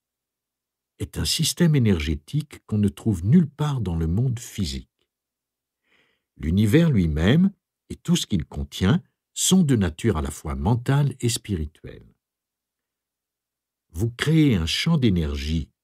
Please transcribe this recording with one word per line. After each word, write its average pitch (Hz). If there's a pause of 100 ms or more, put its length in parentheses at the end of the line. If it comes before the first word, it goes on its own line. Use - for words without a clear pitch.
(960)
est -
un 82
système 156
énergétique 98
qu'on 107
ne 104
trouve 98
nulle 143
part 147
dans 87
le 80
monde 113
physique. - (1300)
L'univers 107
lui-même 101 (380)
et -
tout -
ce -
qu'il 80
contient 92 (300)
sont 185
de 139
nature 95
à 76
la 69
fois -
mentale 123
et 120
spirituelle. - (1800)
Vous 107
créez 147
un 82
champ 165
d'énergie 80 (140)